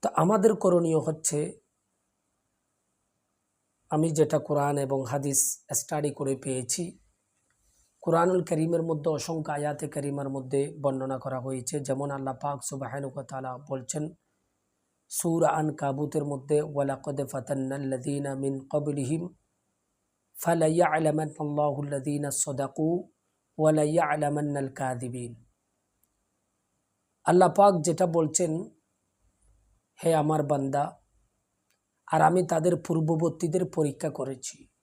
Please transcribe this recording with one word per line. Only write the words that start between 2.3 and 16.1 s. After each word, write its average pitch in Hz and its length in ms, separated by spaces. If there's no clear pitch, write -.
আমি 160 200
যেটা 156 280
কোরআন 143 400
এবং 135 260
হাদিস 139 600
স্টাডি 147 360
করে 135 260
পেয়েছি, 131 640
কোরআনুল 170 440
করিমের 165 380
মধ্যে 160 280
অসংখ্য 156 420
আয়াতে 147 360
করিমার 139 400
মধ্যে 135 520
বর্ণনা 131 380
করা 131 220
হয়েছে। 131 400
যেমন 135 300
আল্লাহ 135 320
পাক 143 200
সুবহানাহু 135 520
ওয়া 139 100
তাআলা 131 340
বলছেন 143 560
সূরা 165 400
আনকাবুতের 147 760